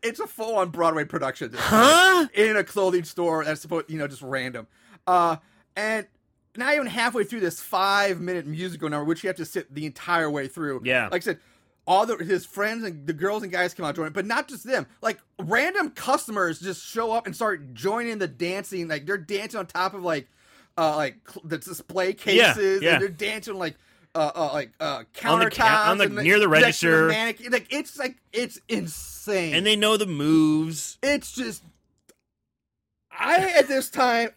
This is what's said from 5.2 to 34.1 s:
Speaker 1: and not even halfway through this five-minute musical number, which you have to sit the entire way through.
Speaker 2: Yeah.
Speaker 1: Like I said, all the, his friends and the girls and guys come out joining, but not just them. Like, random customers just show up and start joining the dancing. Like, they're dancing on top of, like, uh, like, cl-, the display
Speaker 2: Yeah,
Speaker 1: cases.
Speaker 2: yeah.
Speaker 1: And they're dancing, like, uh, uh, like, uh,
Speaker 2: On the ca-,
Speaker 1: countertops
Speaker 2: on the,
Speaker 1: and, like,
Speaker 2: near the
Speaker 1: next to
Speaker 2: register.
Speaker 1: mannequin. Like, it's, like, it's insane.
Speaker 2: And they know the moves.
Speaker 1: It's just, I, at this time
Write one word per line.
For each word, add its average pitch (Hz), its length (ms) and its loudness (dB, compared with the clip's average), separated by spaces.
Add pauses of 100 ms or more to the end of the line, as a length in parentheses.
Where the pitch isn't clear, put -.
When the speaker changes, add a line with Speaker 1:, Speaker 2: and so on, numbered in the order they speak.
Speaker 1:
and 214 300 -4 (500)
not 262 180 0
even 285 120 0
halfway 233 380 0
through 240 160 -6
this 175 200 -2
five-minute 185 840 0
musical 160 420 -6
number, 147 160 -2
which 160 180 -2
you - 60 -2
have 185 80 -4
to 165 80 -6
sit 151 300 -8
the 151 100 -8
entire 156 460 -2
way 143 180 -4
through. 139 360 -6
Speaker 2:
Yeah. 127 240 2
Speaker 1:
Like 180 140 -2
I - 20 -16
said, 190 140 -4 (480)
all 196 200 4
the, 226 100 -4
his 170 300 -2
friends 220 360 -4
and 160 240 -10
the 160 60 -6
girls 196 300 -2
and 185 100 -10
guys 180 220 -2
come 180 100 -10
out 143 100 -4
joining, 156 200 -6
but 196 100 -4
not 233 240 -4
just 262 160 -16
them. 233 220 -4 (160)
Like, 220 160 -2 (200)
random 294 520 0
customers 208 680 -2
just 180 260 -10
show 226 280 -4
up 233 140 -2
and 180 100 -10
start 160 380 -4
joining 214 440 -4
the 190 100 -2
dancing. 175 600 -6
Like, 151 180 -6
they're 202 120 -2
dancing 202 420 -6
on 180 60 -8
top 185 280 -2
of, 196 80 -12
like, 165 260 -2 (500)
uh, 156 180 2
like, 143 220 -2 (120)
cl-, - 160 -16
the 160 120 -6
display 185 500 -4 (180)
Speaker 2:
Yeah, 214 280 6
Speaker 1:
cases. 196 280 0
Speaker 2:
yeah. 165 120 4
Speaker 1:
And 143 80 2
they're 202 80 -2
dancing, 202 480 -8
like, 165 180 -6 (380)
uh, 151 200 0
uh, 160 200 -2
like, 135 160 -6 (100)
uh, 143 220 -4 (240)
Speaker 2:
On - 140 4
the 220 100 2
ca-, 233 120 -2
Speaker 1:
countertops 214 260 6
Speaker 2:
on 202 100 2
the, 202 60 4
Speaker 1:
and, 175 120 -2
like, - 80 -2
Speaker 2:
near 190 160 6
the 208 80 4
Speaker 1:
next 160 320 6
to 170 80 2
Speaker 2:
register. 160 200 6
Speaker 1:
mannequin. 226 440 -2
Like, 233 180 0
it's, 285 280 -6
like, 269 180 -6 (160)
it's 233 340 -4
insane. 180 880 -4
Speaker 2:
And 180 120 2
they 214 100 4
know 214 220 4
the 208 80 0
moves. 156 960 2
Speaker 1:
It's 285 300 -2
just, 233 300 -8 (1500)
I, 370 480 2
at - 100 6
this 269 220 -2
time 233 460 2